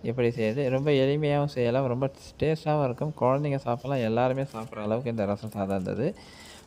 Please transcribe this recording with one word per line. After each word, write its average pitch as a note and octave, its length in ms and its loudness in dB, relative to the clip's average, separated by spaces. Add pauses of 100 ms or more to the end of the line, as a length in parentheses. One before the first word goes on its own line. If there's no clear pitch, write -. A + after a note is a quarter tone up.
(100)
எப்படி A#2+ 180 2 (100)
செய்யறது? A#2 280 0 (100)
ரொம்ப C#3+ 140 0 (140)
எளிமையாவும் C#3+ 520 2
செய்யலாம், B2 380 2
ரொம்ப C3+ 160 0 (320)
டேஸ்டாவும் D3+ 460 0
இருக்கும். D3 340 -4
குழந்தைங்க C#3 460 2
சாப்பிடலாம், B2+ 420 -2
எல்லாருமே B2+ 420 2
சாப்பிட்ற A2+ 360 -8
அளவுக்கு A#2 280 0
இந்த G2+ 160 0
ரசம் G2+ 240 -6
சாதம் G2 220 0
இருந்தது. G2 300 -2 (580)